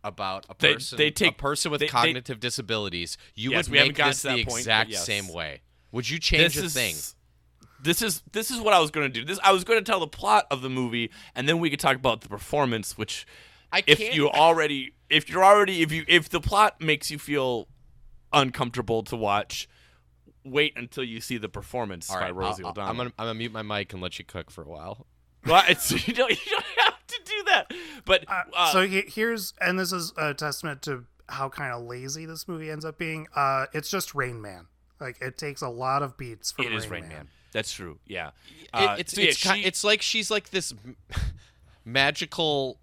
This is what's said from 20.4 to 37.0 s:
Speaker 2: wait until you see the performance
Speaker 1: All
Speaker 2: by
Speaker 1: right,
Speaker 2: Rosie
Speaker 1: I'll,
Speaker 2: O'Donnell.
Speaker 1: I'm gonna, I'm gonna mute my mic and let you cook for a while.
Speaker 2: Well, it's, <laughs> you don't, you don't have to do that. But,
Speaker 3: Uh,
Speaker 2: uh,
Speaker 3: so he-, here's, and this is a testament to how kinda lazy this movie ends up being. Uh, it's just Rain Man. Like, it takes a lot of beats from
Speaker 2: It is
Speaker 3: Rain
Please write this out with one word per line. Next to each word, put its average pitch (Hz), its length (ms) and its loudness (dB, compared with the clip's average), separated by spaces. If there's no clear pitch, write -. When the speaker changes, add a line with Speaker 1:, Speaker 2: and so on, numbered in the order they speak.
Speaker 2:
wait 143 320 0
until 123 280 -8
you 113 180 -8
see 123 160 -6
the 104 120 -6
performance 98 640 -8
Speaker 1:
All 95 60 -4
Speaker 2:
by 90 80 -2
Speaker 1:
right, 90 100 -6
Speaker 2:
Rosie 101 280 -4
Speaker 1:
I'll, 95 80 -8
Speaker 2:
O'Donnell. 101 200 -6
Speaker 1:
I'm 113 60 -6
gonna, 123 200 -6
I'm 110 100 -6
gonna 113 120 -4
mute 117 140 -6
my 110 100 -8
mic 104 300 -6
and 92 80 -10
let 90 180 -8
you 87 60 -14
cook - 260 -14
for 80 120 -16
a 73 40 -16
while. 85 400 -14
Speaker 2:
Well, 254 220 8
it's, - 240 2
<laughs> - 160 0
you 240 60 -2
don't, 247 180 0
you - 200 -2
don't - 140 -2
have - 280 2
to 480 160 -10
do 403 220 -8
that. 339 260 2
But, 185 240 2
Speaker 3:
Uh, 185 160 -4
Speaker 2:
uh, 175 200 4
Speaker 3:
so 185 120 6
he-, 196 220 0
here's, 220 540 -4
and 180 180 0
this 185 140 -2
is 170 240 -6
a 151 160 -2
testament 143 500 -6
to 127 220 -8
how 135 180 -6
kinda 131 300 -8
lazy 127 480 -10
this 160 240 -14
movie 156 200 -8
ends 151 140 -10
up 160 140 -10
being. 156 380 -8
Uh, 135 380 0
it's 156 160 -6
just - 240 -4
Rain 123 280 -2
Man. 90 260 -16
Like, 127 220 -10
it 127 160 -8
takes 147 240 -10
a 143 80 -6
lot 131 340 -2
of 131 140 -8
beats 120 360 -10
from 127 120 -2
Speaker 2:
It 113 80 -4
is 110 140 -4
Speaker 3:
Rain 87 140 -8